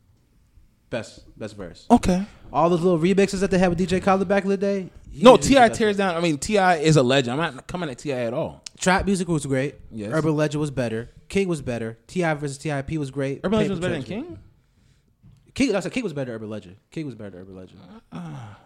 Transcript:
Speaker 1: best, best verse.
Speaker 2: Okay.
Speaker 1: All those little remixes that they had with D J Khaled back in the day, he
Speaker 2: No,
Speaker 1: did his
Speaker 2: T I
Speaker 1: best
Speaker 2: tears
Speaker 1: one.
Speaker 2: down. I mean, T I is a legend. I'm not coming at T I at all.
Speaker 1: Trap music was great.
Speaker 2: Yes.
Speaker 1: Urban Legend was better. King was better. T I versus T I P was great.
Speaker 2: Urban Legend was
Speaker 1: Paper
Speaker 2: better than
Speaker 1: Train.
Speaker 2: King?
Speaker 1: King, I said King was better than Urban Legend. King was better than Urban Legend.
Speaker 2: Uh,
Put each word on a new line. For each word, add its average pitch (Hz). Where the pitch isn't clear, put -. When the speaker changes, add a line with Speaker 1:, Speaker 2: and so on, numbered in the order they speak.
Speaker 1:
best, -
best 107
verse. 85
Speaker 2:
Okay. 190
Speaker 1:
All 156
those 175
little 175
remixes 190
that 190
they 190
had 175
with 175
D 185
J 180
Khaled 190
back 202
in 196
the 196
day, 196
he 143
Speaker 2:
No, 240
Speaker 1:
did 165
his -
Speaker 2:
T 277
I 240
Speaker 1:
best 226
Speaker 2:
tears 208
Speaker 1:
one. 196
Speaker 2:
down. 175
I 170
mean, 165
T 214
I 180
is 156
a 151
legend. 127
I'm 156
not 131
coming 175
at 120
T 143
I 127
at 117
all. 123
Speaker 1:
Trap 185
music 185
was 160
great. 135
Speaker 2:
Yes. 107
Speaker 1:
Urban 156
Legend 151
was 151
better. 117
King 196
was 165
better. 117
T 180
I 160
versus 143
T 156
I 139
P 147
was 139
great. 135
Speaker 2:
Urban 190
Legend 214
was 185
Speaker 1:
Paper 175
Speaker 2:
better 165
than -
Speaker 1:
Train. 220
Speaker 2:
King? 339
Speaker 1:
King, 247
I 196
said -
King 254
was 190
better 139
than 113
Urban 110
Legend. 98
King 160
was 123
better 107
than 92
Urban 95
Legend. 92
Speaker 2:
Uh, 170